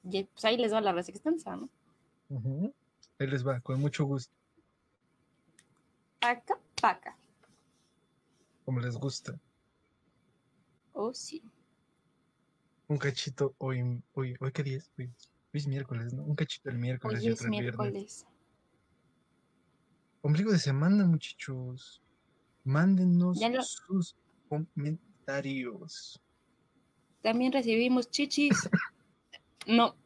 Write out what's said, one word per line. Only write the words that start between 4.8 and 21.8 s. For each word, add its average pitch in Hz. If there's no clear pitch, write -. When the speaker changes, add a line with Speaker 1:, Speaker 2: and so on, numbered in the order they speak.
Speaker 1:
Paca, 240
paca. -
Speaker 2:
Como 127
les 120
gusta. -
Speaker 1:
Oh, 226
sí. -
Speaker 2:
Un 147
cachito 135
hoy, 123
hoy, 127
¿hoy 131
qué 147
día 135
es? -
Hoy, 127
hoy 120
es 143
miércoles, 127
¿no? 135
Un 151
cachito -
el 120
miércoles 120
Speaker 1:
Hoy 113
Speaker 2:
y -
Speaker 1:
es 113
Speaker 2:
otro 117
el 113
viernes. 208
Speaker 1:
miércoles. 208
Speaker 2:
Ombligo 170
de 175
semana, 170
muchachos. 131